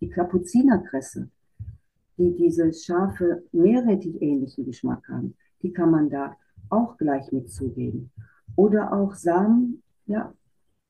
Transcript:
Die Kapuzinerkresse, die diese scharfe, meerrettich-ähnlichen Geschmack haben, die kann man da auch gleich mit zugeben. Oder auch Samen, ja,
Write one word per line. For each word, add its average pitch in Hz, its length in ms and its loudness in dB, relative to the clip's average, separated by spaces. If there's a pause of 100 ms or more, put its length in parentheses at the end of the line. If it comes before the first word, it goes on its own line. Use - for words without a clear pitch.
Die - 100 -8
Kapuzinerkresse, 180 1160 0 (880)
die 349 180 2
diese 170 360 2
scharfe, 180 720 -2 (100)
meerrettich-ähnlichen 165 1120 2
Geschmack 127 420 -6
haben, 123 260 -8 (280)
die 175 100 -4
kann 165 180 2
man 151 200 4
da 139 260 -8 (320)
auch 220 300 0
gleich 139 340 -2
mit 131 180 -6
zugeben. 123 600 -8 (460)
Oder 208 360 4
auch 202 220 -2
Samen, 220 680 2 (240)
ja, 208 280 -6 (560)